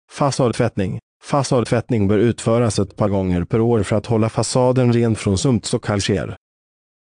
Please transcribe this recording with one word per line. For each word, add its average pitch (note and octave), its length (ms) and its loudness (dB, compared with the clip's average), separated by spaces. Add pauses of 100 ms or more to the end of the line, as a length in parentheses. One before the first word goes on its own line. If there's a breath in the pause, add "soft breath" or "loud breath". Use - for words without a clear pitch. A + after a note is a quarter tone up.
(120)
Fasadtvättning. A#2 880 -2 (240)
Fasadtvättning B2+ 840 0
bör G#2+ 100 2
utföras A2+ 640 0
ett G2 160 -4
par G#2 140 0
gånger F#2 340 0
per A2 180 -2
år A#2 220 2
för A2 120 -2
att G#2 100 -2
hålla A2 240 0
fasaden B2+ 640 0
ren A#2 220 2
från G2+ 220 0
sumps A#2+ 360 0
och B2 100 -4
kalker. G2 540 -2 (680)